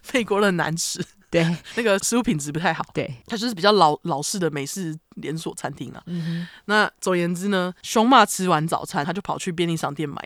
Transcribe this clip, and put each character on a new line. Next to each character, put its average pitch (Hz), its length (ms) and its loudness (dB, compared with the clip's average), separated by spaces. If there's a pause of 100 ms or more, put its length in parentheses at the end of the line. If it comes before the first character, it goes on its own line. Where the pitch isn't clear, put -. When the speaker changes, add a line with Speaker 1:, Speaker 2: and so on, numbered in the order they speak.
(140)
Speaker 1:
美 240 100 2
国 196 160 0
的 208 60 4
很 190 100 2
难 151 180 0
吃。 - 300 -4 (260)
Speaker 2:
对。 170 160 4 (280)
Speaker 1:
那 233 80 -2
个 202 160 4
食 - 180 0
物 247 60 4
品 190 160 0
质 143 120 -6
不 147 80 -4
太 165 140 0
好。 160 100 -4 (120)
Speaker 2:
对。 143 200 -4 (120)
Speaker 1:
它 240 100 -6
就 214 100 -4
是 240 80 -4
比 165 60 -8
较 202 120 6
老， 165 320 6
老 147 180 -4
式 - 160 -4
的 165 120 0
美 143 140 -4
式 160 320 -6 (200)
连 147 200 -8
锁 160 180 -8
餐 - 180 -8
厅 135 180 -12
啊。 - 160 -16
Speaker 2:
嗯 175 160 -6
哼。 170 260 -6 (180)
Speaker 1:
那 208 240 2 (100)
总 185 120 0
而 180 40 2
言 175 180 0
之 180 140 -4
呢， 180 340 0
凶 226 260 4
骂 254 160 10
吃 185 240 -2
完 160 180 2
早 - 200 -4
餐， 156 180 -4
他 175 80 -4
就 190 80 -4
跑 160 160 -6
去 185 140 -6
便 170 180 -2
利 165 80 0
商 156 160 -4
店 151 160 -6
买 - 180 -10